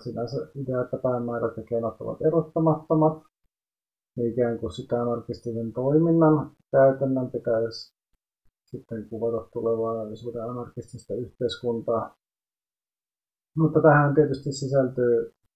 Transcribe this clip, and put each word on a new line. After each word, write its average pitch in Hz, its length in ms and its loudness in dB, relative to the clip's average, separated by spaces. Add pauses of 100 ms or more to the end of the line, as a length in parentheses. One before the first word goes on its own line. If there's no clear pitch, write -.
sinänsä 120 340 -8 (180)
idea, 127 280 -4
että 123 140 -6
päämäärät 120 600 -4
ja 113 60 -10
keinot 113 380 -4
ovat 110 220 -8
erottamattomat, 160 1000 2 (920)
ja 117 160 0
ikään 117 260 0
kuin 110 140 -6
sitä 120 300 -4
anarkistisen 117 720 -6
toiminnan 156 760 4 (200)
käytännön 135 600 4
pitäisi 117 640 -4 (680)
sitten 110 440 -12
kuvata 113 440 -4
tulevaisuuden 113 960 -4
anarkistista 120 640 -10
yhteiskuntaa. 117 1040 -4 (1400)
Mutta 156 260 4
tähän 143 320 6
tietysti 139 380 2
sisältyy 127 840 0 (220)